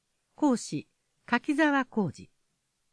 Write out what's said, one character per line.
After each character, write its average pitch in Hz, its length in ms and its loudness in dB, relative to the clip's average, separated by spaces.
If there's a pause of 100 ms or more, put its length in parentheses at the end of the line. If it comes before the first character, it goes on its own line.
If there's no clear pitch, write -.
(360)
講 277 200 2
師、 - 320 -8 (380)
柿 254 300 -2
沢 285 280 2
浩 196 280 -2
二。 - 180 -18 (640)